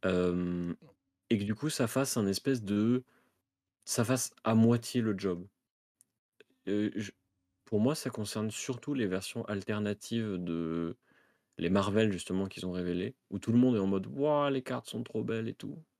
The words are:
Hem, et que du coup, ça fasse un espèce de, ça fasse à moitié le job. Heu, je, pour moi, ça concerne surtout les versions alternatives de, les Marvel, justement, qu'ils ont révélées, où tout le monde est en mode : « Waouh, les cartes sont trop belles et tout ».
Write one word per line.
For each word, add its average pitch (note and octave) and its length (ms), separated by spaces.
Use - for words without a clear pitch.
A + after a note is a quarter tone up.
Hem, F2 720
et A#2 100
que G2+ 40
du G#2+ 120
coup, D3+ 140
ça C3 180
fasse C3+ 300
un G#2 100
espèce A#2 360
de, G#2+ 400
ça A#2+ 200
fasse B2+ 260
à A2+ 100
moitié A#2 460
le A2 160
job. F#2 300
Heu, G#2 280
je, G#2 160
pour G#2+ 140
moi, C3 160
ça - 140
concerne A2 420
surtout C3 420
les B2 140
versions F#2+ 380
alternatives G#2 920
de, E2+ 600
les E2+ 100
Marvel, G2+ 440
justement, F#2 340
qu'ils - 200
ont F#2 60
révélées, F2+ 420
où G2 80
tout - 140
le A#2+ 60
monde B2+ 180
est - 20
en F#2+ 80
mode : « G2 240
Waouh, C#3+ 400
les C3 120
cartes B2 260
sont A#2+ 140
trop A2+ 200
belles A2+ 260
et - 60
tout ». - 280